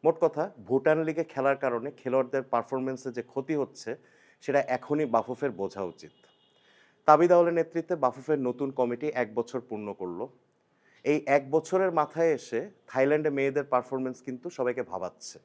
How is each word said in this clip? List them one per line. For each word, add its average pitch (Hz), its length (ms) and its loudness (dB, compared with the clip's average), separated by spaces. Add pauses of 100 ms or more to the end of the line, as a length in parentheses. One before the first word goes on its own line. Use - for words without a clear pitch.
মোট 160 200 4
কথা, 156 200 2 (240)
ভুটান 135 400 4
লিগে 160 160 -2 (100)
খেলার 139 300 0
কারণে 123 260 -2 (100)
খেলোয়াড়দের 131 520 0
পারফরম্যান্সে 131 680 -4
যে 120 140 -6
ক্ষতি 139 300 -4
হচ্ছে, 131 280 -8 (540)
সেটা 139 180 2 (160)
এখনই 147 360 -2
বাফুফের 123 380 0 (100)
বোঝা 95 300 -6
উচিত। 80 220 -20 (960)
তাবিদ 156 280 8
আউলের 170 240 6
নেতৃত্বে 165 440 -2
বাফুফের 135 440 0
নতুন 127 220 -4 (100)
কমিটি 120 280 -2 (140)
এক 110 160 -2
বছর 120 220 -4 (100)
পূর্ণ 107 180 -8 (140)
করল। 87 180 -8 (880)
এই 147 140 2 (180)
এক 139 60 2 (100)
বছরের 185 460 2
মাথায় 160 400 0
এসে - 200 -4 (320)
থাইল্যান্ডে 147 460 2
মেয়েদের 139 340 0
পারফরম্যান্স 131 460 -2 (100)
কিন্তু 127 200 -10 (100)
সবাইকে 123 340 -2
ভাবাচ্ছে। 90 540 -10